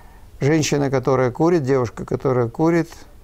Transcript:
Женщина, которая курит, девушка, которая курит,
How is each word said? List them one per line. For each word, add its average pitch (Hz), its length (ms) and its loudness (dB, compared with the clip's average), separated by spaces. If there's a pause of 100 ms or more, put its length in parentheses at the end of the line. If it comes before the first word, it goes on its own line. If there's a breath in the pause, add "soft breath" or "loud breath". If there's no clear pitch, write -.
(400 loud breath)
Женщина, 143 520 0
которая 131 400 0
курит, 165 320 2
девушка, 127 420 -2
которая 127 420 -2
курит, 160 420 0 (340)